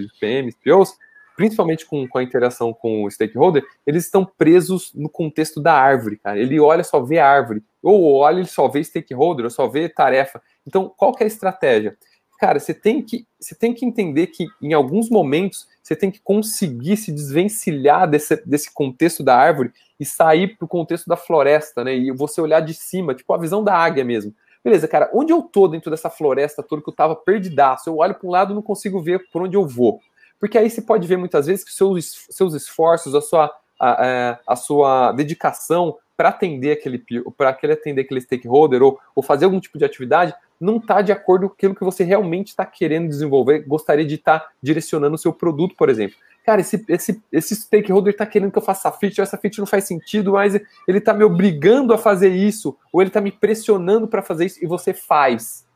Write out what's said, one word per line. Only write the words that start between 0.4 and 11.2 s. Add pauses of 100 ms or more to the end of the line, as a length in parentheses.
Ms,
P
Os, (380)
principalmente
com,
com
a
interação
com
o
stakeholder, (220)
eles
estão
presos
no
contexto
da
árvore,
cara.
Ele
olha,
só
vê
árvore. (220)
Ou
olha,
ele
só
vê
stakeholder,
ou
só
vê
tarefa. (260)
Então,
qual
que